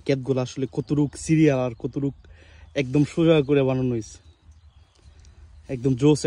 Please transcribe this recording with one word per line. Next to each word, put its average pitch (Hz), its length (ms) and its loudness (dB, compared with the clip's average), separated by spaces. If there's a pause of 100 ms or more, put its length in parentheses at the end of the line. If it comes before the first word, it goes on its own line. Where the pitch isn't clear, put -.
ক্ষেতগুলো 131 400 -2
আসলে 131 180 -8 (120)
কতটুক 147 340 -2 (140)
সিরিয়াল 156 420 4
আর 120 60 -6 (100)
কতটুক 139 320 -6 (640)
একদম 135 220 2 (100)
সোজা 165 220 4 (140)
করে 143 200 4
বানানো 131 260 -2
হয়েছে। 113 220 -8 (1600)
একদম 131 260 0
জোস 147 260 4